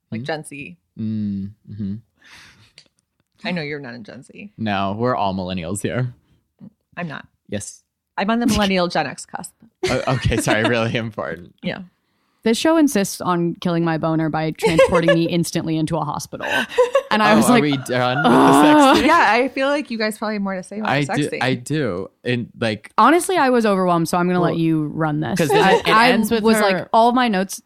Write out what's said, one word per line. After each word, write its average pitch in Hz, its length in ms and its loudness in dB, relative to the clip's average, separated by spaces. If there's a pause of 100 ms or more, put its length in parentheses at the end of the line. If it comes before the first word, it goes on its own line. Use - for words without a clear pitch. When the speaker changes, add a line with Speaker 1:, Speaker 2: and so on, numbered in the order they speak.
(120)
Speaker 1:
like 113 100 -8
Speaker 2:
Hmm? 135 40 -12
Speaker 1:
Gen 156 200 -6
Z. 143 320 -16 (200)
Speaker 2:
Mm, 104 540 -6 (180)
mm-hmm. 104 260 -8 (1500)
Speaker 1:
I 175 80 -6
know 175 100 -4
you're 147 180 -8
not 123 160 -14
a 123 40 -16
Gen 110 240 -18
Z. - 340 -20
Speaker 2:
No, 98 400 -2
we're 123 180 0
all 98 180 -2
millennials 92 480 -6
here. 123 320 -4 (840)
Speaker 1:
I'm 175 120 -10
not. - 200 -14 (200)
Speaker 2:
Yes. - 360 -10 (340)
Speaker 1:
I'm 190 120 -2
on 233 100 0
the 240 80 -2
millennial 196 400 2
Gen 160 200 -2
X - 180 -14
cusp. - 280 -14 (360)
Speaker 2:
Oh, 127 140 0 (120)
okay, 117 220 0
sorry. 110 300 0
Really 113 280 0
important. 87 640 -8
Speaker 1:
<laughs> - 40 -16
Yeah. 180 200 -8 (600)
Speaker 3:
This 226 140 0
show 320 180 2
insists 262 460 2
on 170 400 0
killing 170 240 0
my 160 140 0
boner 160 280 0
by 156 220 -4
transporting 170 640 2
me 165 120 2
Speaker 2:
<laughs> 165 40 -4
Speaker 3:
instantly 160 480 -2
into 160 180 -4
a 156 80 -4
hospital. - 440 -10 (640)
And 214 100 2
I 214 120 4
Speaker 2:
Oh, 220 40 6
Speaker 3:
was 220 80 4
Speaker 2:
are 247 60 4
Speaker 3:
like, 240 100 6
Speaker 2:
we 143 160 0
done 127 400 -2
with - 80 0
Speaker 3:
"Ugh." 269 300 6
Speaker 2:
the 285 80 6 (300)
sex - 60 6
scene? 285 80 2
Speaker 1:
Yeah, 302 240 4
I 247 180 2
feel 269 180 -2
like 285 240 -2
you 226 80 -6
guys 220 180 -4
probably 214 180 -6
have 202 60 -4
more 190 140 -4
to 185 80 -10
say 202 160 -12
about 214 120 -2
Speaker 2:
I 139 100 2
Speaker 1:
the 143 40 0
sex 135 140 -2
Speaker 2:
do. 143 100 0
Speaker 1:
scene. - 140 -6
Speaker 2:
I 127 100 0
do. 123 560 -4 (140)
And, 120 260 -4 (100)
like, 110 380 -4
Speaker 3:
Honestly, 339 400 4
I 262 140 2
was 240 160 2
overwhelmed, 180 420 0
so 180 80 0
I'm 175 100 0
gonna 180 140 0
Speaker 2:
Well, 170 80 2
Speaker 3:
let 160 100 -2
you 160 280 0
run 151 320 -4
this. 165 180 -4
Speaker 2:
'cause 170 140 0
it, 403 60 4
Speaker 3:
I, - 180 6
Speaker 2:
it 415 140 -2
Speaker 3:
I 226 240 4
Speaker 2:
ends 214 180 0
with 226 120 0
Speaker 3:
was 220 140 4
Speaker 2:
her 214 60 2
Speaker 3:
like, 190 300 -2
all 233 180 4
my 247 160 2
notes 196 380 -2